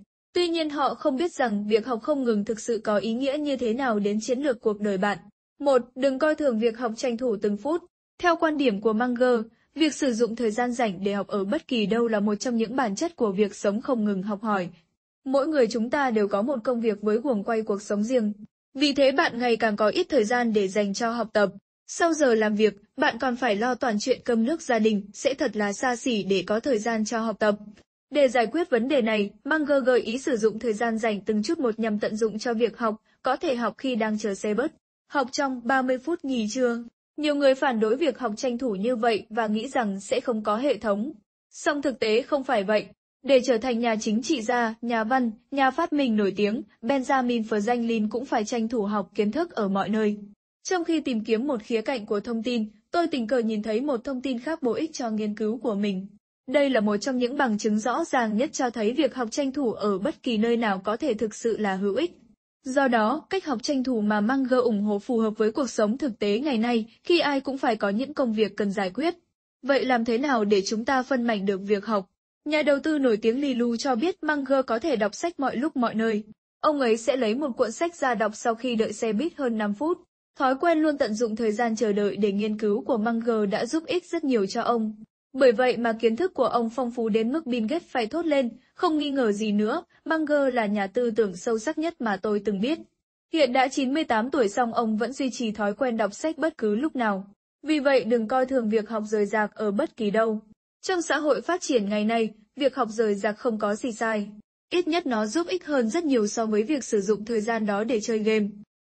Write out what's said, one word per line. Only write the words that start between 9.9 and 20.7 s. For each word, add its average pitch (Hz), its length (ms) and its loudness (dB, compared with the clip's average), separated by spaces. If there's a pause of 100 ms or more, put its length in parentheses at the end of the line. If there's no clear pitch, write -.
sử 269 180 0
dụng 226 240 0
thời 233 140 0
gian 247 220 -2
rảnh 208 320 -2
để 202 80 0
học 202 140 -4
ở 202 180 -2
bất 247 240 -4
kỳ 226 180 0
đâu 226 220 0
là 214 120 0
một 208 140 2
trong 233 220 -4
những 226 200 -2
bản 220 200 0
chất 330 200 -4
của 214 160 0
việc 202 220 2
sống 208 260 0
không 247 240 -2
ngừng 202 180 0
học 202 200 -6
hỏi. 202 260 -2 (560)
Mỗi 269 220 0
người 294 200 4
chúng 233 240 -2
ta 277 200 2
đều 214 180 2
có 202 140 0
một 262 220 -2
công 247 160 0
việc 214 220 0
với 208 160 2
guồng 233 260 0
quay 226 180 0
cuộc 202 200 -2
sống 208 200 -2
riêng. 220 300 0 (420)
Vì 285 180 2
thế 277 200 4
bạn 277 260 0
ngày 240 180 2
càng 214 200 0
có 214 120 4
ít 349 200 0
thời 254 160 4
gian 240 280 0
để 208 160 2
dành 196 260 0